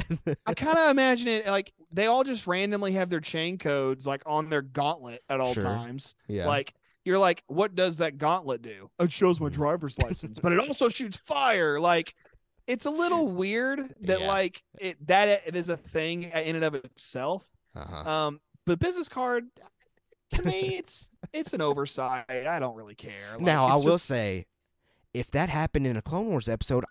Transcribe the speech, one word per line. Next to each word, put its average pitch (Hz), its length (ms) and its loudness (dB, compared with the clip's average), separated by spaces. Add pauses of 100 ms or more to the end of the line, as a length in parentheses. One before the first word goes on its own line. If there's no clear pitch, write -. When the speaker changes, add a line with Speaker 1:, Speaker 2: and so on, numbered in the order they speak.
(160)
Speaker 1:
<laughs> - 300 -6
Speaker 2:
I 220 80 -2
kinda 320 360 4
imagine 262 380 4
it, 220 200 0
like, 196 260 0 (180)
they 190 160 2
all 254 160 6
just 247 240 -6
randomly 196 460 0
have 185 160 0
their 170 100 0
chain 165 380 -4
codes, 135 500 0
like, 139 180 -2
on 156 240 0
their 151 120 2
gauntlet 135 680 -4
at 135 120 0
all 127 120 0
Speaker 1:
Sure. 110 100 -2
Speaker 2:
times. 117 520 -6 (120)
Speaker 1:
Yeah. 98 200 -2
Speaker 2:
Like, 143 260 0 (320)
you're 185 140 4
like, 180 280 4
"What 190 280 0
does 180 220 2
that 151 200 -2
gauntlet 151 440 0
do?" 104 280 -16 (100)
"It 170 120 4
shows 180 280 4
my 151 100 -2
Speaker 1:
Mm. 135 40 -4
Speaker 2:
driver's 147 460 -2
license, 117 400 -4
but 175 120 2
it 175 80 4
also 262 300 2
shoots 214 280 -6
fire." 208 640 2
Like, 170 360 2 (520)
it's 247 180 -2
a 285 40 -2
little 330 400 2
weird 240 720 -2
that, 185 200 0
Speaker 1:
Yeah. 160 60 -2
Speaker 2:
like, 190 360 0 (160)
it, 185 180 -8 (100)
that 202 380 6
it 165 100 -4
is 175 140 -2
a 170 80 -2
thing 165 460 -4
in 165 320 -2
and 160 100 0
of 151 100 0
itself. 139 720 -6 (260)
Speaker 1:
Uh-huh. - 340 -10
Speaker 2:
Um, 151 300 -2 (260)
but 175 140 2
business 359 300 -2
card, 247 360 -2 (880)
to 349 120 2
me, 381 320 -2
Speaker 1:
<laughs> - 20 -6
Speaker 2:
it's, - 320 -12 (240)
it's 311 200 -6
an 214 80 -4
oversight. 139 680 -2
I 139 300 -4
don't 127 160 -4
really 107 200 -18
care. 101 380 -14
Like, 117 80 -10
Speaker 1:
Now, 156 240 4
I 131 100 6
Speaker 2:
it's 143 100 4
Speaker 1:
will 160 80 8
Speaker 2:
just 175 120 2
Speaker 1:
say, 101 420 -2 (640)
if - 180 -6
that 160 160 2
happened 151 400 0
in 123 80 0
a 107 60 -4
Clone 185 260 -4
Wars 131 220 -2
episode, 123 420 0